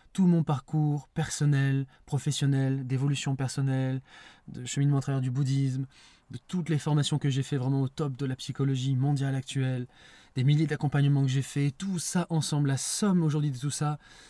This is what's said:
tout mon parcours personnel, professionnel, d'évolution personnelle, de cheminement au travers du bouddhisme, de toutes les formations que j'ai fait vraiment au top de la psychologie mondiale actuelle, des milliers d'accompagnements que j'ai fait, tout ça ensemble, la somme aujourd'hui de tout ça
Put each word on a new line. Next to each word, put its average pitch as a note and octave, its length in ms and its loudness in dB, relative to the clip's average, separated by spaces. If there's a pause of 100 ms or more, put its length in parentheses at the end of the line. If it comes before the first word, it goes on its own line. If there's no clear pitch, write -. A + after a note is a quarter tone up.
(140)
tout F#3+ 140 4
mon E3+ 160 6
parcours D3 720 -2
personnel, C#3 720 0 (180)
professionnel, C3+ 800 0
d'évolution C3+ 500 0
personnelle, C3 680 -2 (460)
de B2 160 -12
cheminement C#3+ 320 2
au C3+ 40 0
travers C3+ 200 -2
du C3 100 -2
bouddhisme, C3+ 560 0 (420)
de - 80 -12 (100)
toutes F3+ 220 -4
les D#3 80 2
formations D3 400 0
que C#3 140 0
j'ai C3+ 100 0
fait C#3+ 160 -2
vraiment C3+ 240 0
au C3 80 0
top C#3+ 280 -6
de C#3 100 -4
la C3 80 -4
psychologie C3+ 600 -2
mondiale C#3 380 0
actuelle, C3 540 -4 (480)
des B2+ 80 0
milliers D3 220 4
d'accompagnements C#3+ 560 2
que C3+ 60 2
j'ai C3 160 0
fait, C#3+ 260 0
tout F#3 300 -4
ça F3 320 -2
ensemble, D3 380 0
la C3+ 80 0
somme F#3 440 2
aujourd'hui D3+ 300 2
de B2+ 80 -6
tout D3 100 -4
ça D3 300 -4 (300)